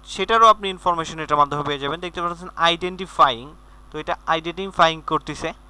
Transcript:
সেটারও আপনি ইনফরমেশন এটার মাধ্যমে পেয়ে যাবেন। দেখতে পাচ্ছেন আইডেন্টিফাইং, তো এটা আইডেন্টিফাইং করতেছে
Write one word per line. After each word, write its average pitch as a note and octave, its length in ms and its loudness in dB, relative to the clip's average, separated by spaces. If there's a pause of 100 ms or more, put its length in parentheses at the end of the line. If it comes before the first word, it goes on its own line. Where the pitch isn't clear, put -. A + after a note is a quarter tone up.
সেটারও A3+ 420 2
আপনি G#3+ 240 6
ইনফরমেশন E3 480 -2
এটার D3+ 200 0
মাধ্যমে C#3+ 240 2
পেয়ে C#3+ 160 -4
যাবেন। C#3+ 220 -6
দেখতে F3 220 -8
পাচ্ছেন E3+ 340 -6
আইডেন্টিফাইং, E3 960 0 (360)
তো D#3 80 -10
এটা E3+ 180 -6 (100)
আইডেন্টিফাইং E3 800 0
করতেছে D#3 460 -4 (180)